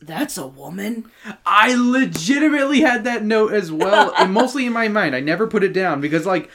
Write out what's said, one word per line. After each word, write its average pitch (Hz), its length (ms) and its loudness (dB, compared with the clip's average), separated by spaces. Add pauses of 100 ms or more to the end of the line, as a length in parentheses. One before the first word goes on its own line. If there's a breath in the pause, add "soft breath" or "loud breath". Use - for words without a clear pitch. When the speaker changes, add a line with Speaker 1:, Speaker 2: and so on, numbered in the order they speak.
Speaker 1:
"That's 170 340 -8
a 143 100 -10
woman?" 185 640 -10 (360 loud breath)
Speaker 2:
I 226 280 4
legitimately 262 1080 0
had 240 220 0
that 240 200 -4
note 214 300 2
as 175 180 -2
well, 190 420 4
Speaker 1:
<laughs> - 40 0
Speaker 2:
and 185 160 2
mostly 247 320 0
in 240 80 -2
my 226 140 0
mind. 185 280 0
I 127 40 -4
never 175 260 -2
put 196 180 0
it 185 80 0
down 165 300 -2
because, 156 240 -2
like, 185 280 -2